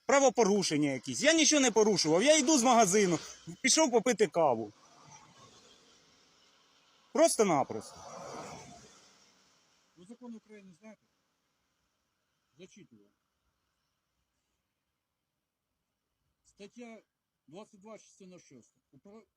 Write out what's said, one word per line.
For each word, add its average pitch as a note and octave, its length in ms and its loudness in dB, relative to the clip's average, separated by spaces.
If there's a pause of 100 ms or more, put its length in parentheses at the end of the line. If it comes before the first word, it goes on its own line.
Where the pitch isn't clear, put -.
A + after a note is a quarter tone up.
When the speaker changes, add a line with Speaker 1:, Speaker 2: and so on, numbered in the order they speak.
Speaker 1:
правопорушення G3+ 840 2
якісь. C3 300 -10
Я D4 120 4
нічого D4+ 260 2
не B3+ 120 2
порушував. F#3+ 520 2
Я D4+ 140 4
йду D4+ 200 2
з A3+ 60 0
магазину, G#3 560 2 (420)
пішов C4+ 300 2
попити A3 360 0
каву. A#2+ 460 -2 (2500)
Просто-напросто. F#3+ 840 0 (2000)
Speaker 2:
Ви F3 80 -20
закон A#3 300 -20
України G#3 440 -20
знаєте? G#3+ 220 -20 (1600)
Зачитую. G3+ 480 -20 (3500)
Стаття A3+ 520 -20 (500)
двадцять F#3+ 340 -20
два, G#3+ 160 -20
частина F3+ 420 -20
шоста. - 400 -20 (120)
У C#3 60 -20
пер-, G3+ 280 -20 (120)